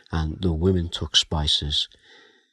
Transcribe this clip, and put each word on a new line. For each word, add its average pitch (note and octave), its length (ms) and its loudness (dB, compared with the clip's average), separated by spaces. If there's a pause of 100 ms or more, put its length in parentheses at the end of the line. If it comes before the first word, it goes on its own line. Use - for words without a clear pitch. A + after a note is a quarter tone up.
(120)
and D#2 300 -2
the F2+ 120 2
women E2+ 360 2
took - 260 -4
spices D2 720 0 (640)